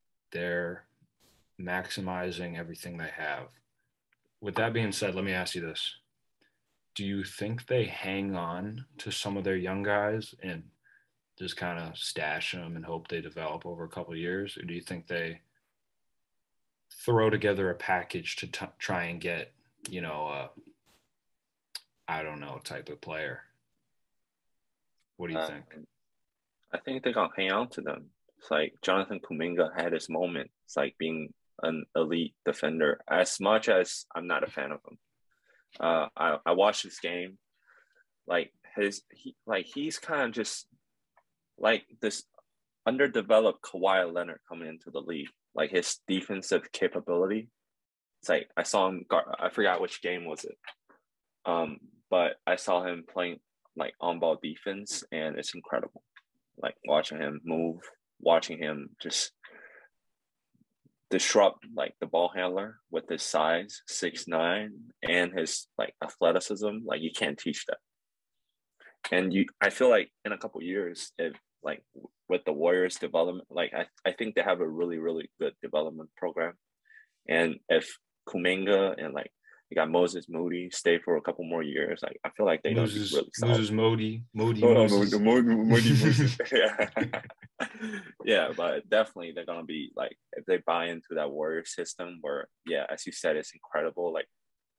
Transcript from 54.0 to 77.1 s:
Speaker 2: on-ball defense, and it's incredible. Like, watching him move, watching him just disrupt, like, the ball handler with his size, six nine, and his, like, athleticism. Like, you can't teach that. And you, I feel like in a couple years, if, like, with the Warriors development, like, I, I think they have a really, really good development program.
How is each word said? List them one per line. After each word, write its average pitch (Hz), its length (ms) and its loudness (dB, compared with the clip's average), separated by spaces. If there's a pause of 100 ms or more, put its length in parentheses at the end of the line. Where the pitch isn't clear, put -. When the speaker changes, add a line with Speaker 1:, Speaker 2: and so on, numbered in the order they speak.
Speaker 2:
on-ball 82 420 2
defense, 98 720 -8
and 78 240 -4
it's - 180 -6
incredible. - 480 -6 (540)
Like, - 180 -6 (100)
watching 78 340 2
him 76 260 -6
move, 82 360 -2 (380)
watching 82 380 4
him 76 440 -6
just - 300 -4 (1800)
disrupt, - 640 4
like, - 280 -4
the 104 60 -2
ball 87 280 2
handler 95 440 -2 (100)
with 82 180 -4
his 82 160 -4
size, 82 640 0
six - 400 -6
nine, 101 640 -2 (120)
and 87 340 2
his, - 300 -4 (100)
like, - 260 -4
athleticism. 95 800 0
Like, 76 180 -4
you 80 140 -4
can't 73 240 -2
teach - 280 -4
that. - 100 -4 (1300)
And 92 220 4
you, 98 120 6 (160)
I - 80 6
feel 127 200 4
like 110 220 6 (140)
in 104 80 -4
a 95 40 -6
couple - 240 -10
years, 87 560 -4
if, 82 160 -2 (300)
like, 73 200 -6 (440)
with 90 160 0
the 78 100 0
Warriors 87 420 4
development, 85 560 0
like, 85 220 -2
I, - 120 -2 (180)
I - 100 2
think 110 200 -4
they - 80 2
have 90 200 2
a 82 60 2
really, 85 300 -2
really 80 320 -4 (100)
good - 220 -2
development 78 560 -4
program. 85 360 -4 (760)